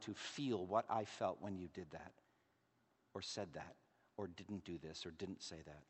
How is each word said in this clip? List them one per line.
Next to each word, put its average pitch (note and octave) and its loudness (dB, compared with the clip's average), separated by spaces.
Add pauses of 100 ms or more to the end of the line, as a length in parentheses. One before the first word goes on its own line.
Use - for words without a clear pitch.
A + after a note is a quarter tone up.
to G#2+ -2
feel A2+ 2
what G#2+ 6
I A2 4
felt F#2 2
when G2 0
you F2+ -2
did F2 -6
that, - -8 (1000)
or F#2+ -2
said F#2+ -2
that, - -6 (420)
or G2+ 2
didn't F#2 -4
do F2 -2
this, D#2+ -4
or E2+ -4
didn't F#2 -2
say D#2+ -6
that. D2+ -12